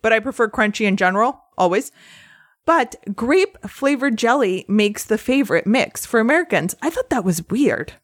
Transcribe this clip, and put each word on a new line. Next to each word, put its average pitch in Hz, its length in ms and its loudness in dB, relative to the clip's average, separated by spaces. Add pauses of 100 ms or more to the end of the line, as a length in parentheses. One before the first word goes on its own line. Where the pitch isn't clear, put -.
but 220 120 0
I 220 60 2
prefer 233 300 -2
crunchy 214 380 0
in 190 100 2
general, 202 460 0 (160)
always. 185 320 0 (720)
But 320 300 2 (200)
grape 349 400 0 (120)
flavored 269 500 0
jelly 233 500 0
makes 208 380 0
the 214 140 0
favorite 254 480 0
mix - 400 0
for 233 120 0
Americans. 226 640 0
I 294 80 -2
thought 494 220 -6
that 247 120 -2
was 170 260 -2
weird. - 440 -2 (100)